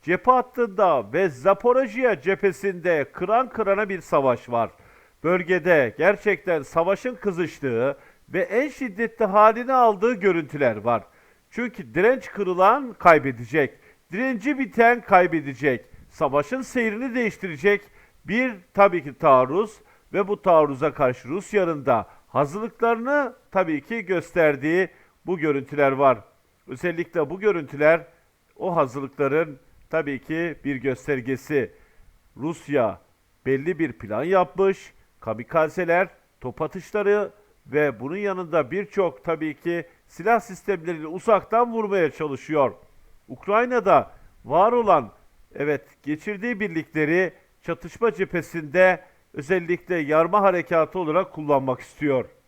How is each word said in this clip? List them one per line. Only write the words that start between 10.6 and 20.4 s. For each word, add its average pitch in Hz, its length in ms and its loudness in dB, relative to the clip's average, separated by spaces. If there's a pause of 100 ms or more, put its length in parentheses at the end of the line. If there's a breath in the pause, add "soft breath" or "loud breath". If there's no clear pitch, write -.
var. 110 280 -2 (480 soft breath)
Çünkü 202 420 -10
direnç 214 340 2
kırılan 202 680 0
kaybedecek. 135 840 2 (320 soft breath)
Direnci 254 480 -4
biten 233 420 2
kaybedecek. 147 840 2 (240 soft breath)
Savaşın 147 520 -2
seyrini 233 540 -4
değiştirecek 196 680 -2 (440 soft breath)
bir 233 300 -2 (180)
tabii 185 300 4
ki 139 100 -14
taarruz 143 680 2 (320 soft breath)
ve 196 140 0
bu 202 140 -6